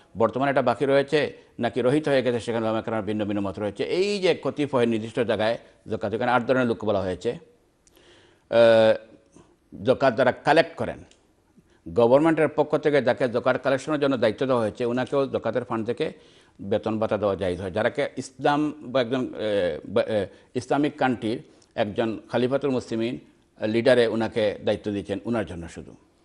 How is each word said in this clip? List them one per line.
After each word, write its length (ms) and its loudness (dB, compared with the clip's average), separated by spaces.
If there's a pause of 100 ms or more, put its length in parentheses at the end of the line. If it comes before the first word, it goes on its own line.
(180)
বর্তমানে 340 0
এটা 100 2
বাকি 240 0
রয়েছে 480 2 (260)
নাকি 220 -2
রহিত 260 2
হয়ে 160 4
গেছে, 160 0
সেখানে 260 -2
ওলামা 160 0
কেরামের 240 -4
ভিন্ন 200 -2
ভিন্ন 160 -2
মত 180 -6
রয়েছে। 240 -4
এই 360 0
যে 240 2
কতিপয় 420 0
নির্দিষ্ট 340 -2
জায়গায় 380 0 (300)
জাকাত, 260 -4
এখানে 180 -2
আট 160 2
ধরনের 200 2
লোক 180 -4
বলা 160 2
হয়েছে। 300 -4
আহ, 1600 2 (880)
জাকাত 340 2
যারা 140 4
কালেক্ট 440 2
করেন, 220 -6 (960)
গভর্নমেন্টের 540 6
পক্ষ 300 0
থেকে 240 2
যাকে 280 0
জাকাত 340 0
কালেকশনের 360 -2
জন্য 180 0
দায়িত্ব 280 0
দেওয়া 160 2
হয়েছে, 240 -2
ওনাকেও 420 -2
জাকাতের 360 -4
ফান্ড 240 -4
থেকে 260 -4 (480)
বেতন 380 -2
ভাতা 180 0
দেওয়া 180 0
জায়েজ 260 -4
হয়। 100 -8
যারাকে 460 -2
ইসলাম 640 -2
বা 200 -2
একজন, 360 -4
এ, 480 -2
বা, 180 0
এ, 220 -2 (300)
ইসলামিক 420 -2
কান্ট্রির 460 -2 (320)
একজন 440 -2 (120)
খলিফাতুল 380 0
মুসলিমিন 500 -4 (420)
লিডারে 460 4
ওনাকে 580 -2
দায়িত্ব 260 -2
দিয়েছেন, 340 -6
ওনার 200 -2
জন্য 240 -12
শুধু। 260 -16 (300)